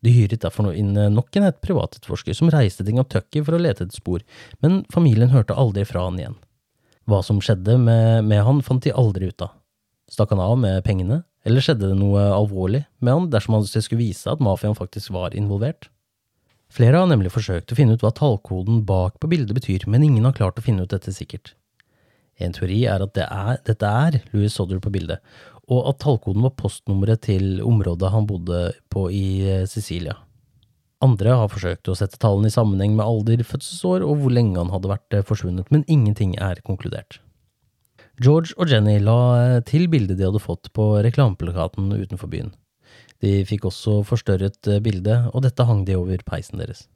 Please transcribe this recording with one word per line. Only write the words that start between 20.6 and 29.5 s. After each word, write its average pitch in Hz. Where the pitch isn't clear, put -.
å 110
finne 92
ut -
dette 95
sikkert. -
En 87
teori 101
er 98
at 98
det 82
er, 104
dette 107
er 120
Louis 104
Sodder 92
på 101
bildet, 82
og 127
at 135
tallkoden 113
var 135
postnummeret 98
til 95
området 95
han 107
bodde 87
på 95
i, 98